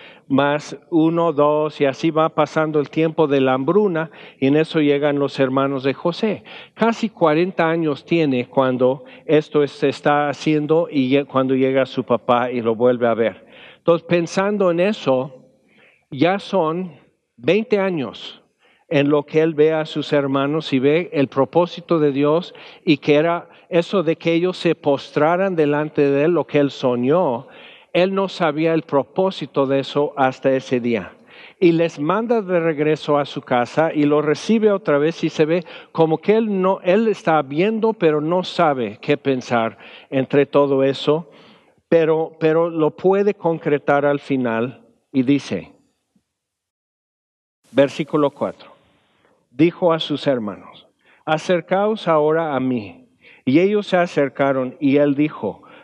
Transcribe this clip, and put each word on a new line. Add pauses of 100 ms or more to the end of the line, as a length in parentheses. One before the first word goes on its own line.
(280)
más (140)
uno,
dos,
y
así
va
pasando
el
tiempo
de
la
hambruna, (260)
y
en
eso
llegan
los
hermanos
de
José. (300)
Casi
cuarenta
años
tiene
cuando (220)
esto
es,
se
está
haciendo
y
lle-,
cuando
llega
su
papá
y
lo
vuelve
a
ver. (340)
Entonces,
pensando
en
eso, (640)
ya
son (440)
veinte
años (480)
en
lo
que
él
ve
a
sus
hermanos
y
ve
el
propósito
de
Dios (300)
y
que
era (200)
eso
de
que
ellos
se
postraran
delante
de
él,
lo
que
él
soñó. (440)
Él
no
sabía
el
propósito
de
eso
hasta
ese
día. (460)
Y
les
manda
de
regreso
a
su
casa
y
lo
recibe
otra
vez
y
se
ve (260)
como
que
él
no,
él
está
viendo,
pero
no
sabe
qué
pensar (320)
entre
todo
eso, (580)
pero,
pero
lo
puede
concretar
al
final (240)
y
dice, (2000)
versículo
cuatro, (800)
dijo
a
sus
hermanos, (380)
"Acercaos
ahora
a
mí". (360)
Y
ellos
se
acercaron
y
él
dijo, (200)